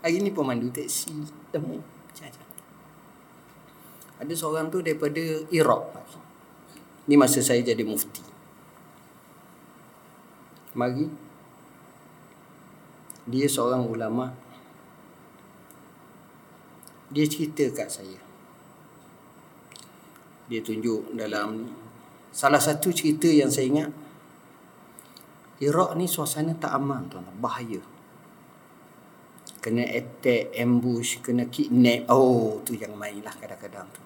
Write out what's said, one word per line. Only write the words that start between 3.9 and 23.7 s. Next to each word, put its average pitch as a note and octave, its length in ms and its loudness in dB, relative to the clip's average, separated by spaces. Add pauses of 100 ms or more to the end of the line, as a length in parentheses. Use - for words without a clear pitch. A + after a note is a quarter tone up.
Ada D#3 140 -8
seorang D#3+ 360 -2
tu F#3 140 -2
daripada D#3 380 0 (280)
Iraq. C#3 320 4 (1300)
Ni C#3+ 80 8
masa C3 240 6
saya B2 240 4
jadi A2+ 160 0
mufti. G#2+ 420 -6 (2500)
Mari. B2+ 300 -2 (2250)
Dia C3 240 0
seorang B2 400 0
ulama. A2+ 400 -4 (2750)
Dia D3 160 2
cerita D3+ 480 -2
kat G#2+ 160 -8
saya. F#2+ 300 -14 (2250)
Dia A2+ 160 -6
tunjuk A2 560 -4
dalam G#2+ 480 -4
ni. B2 80 -14 (640)
Salah C#3+ 260 6
satu D#3 300 2
cerita D#3 340 2
yang D3+ 240 8
saya C3 220 0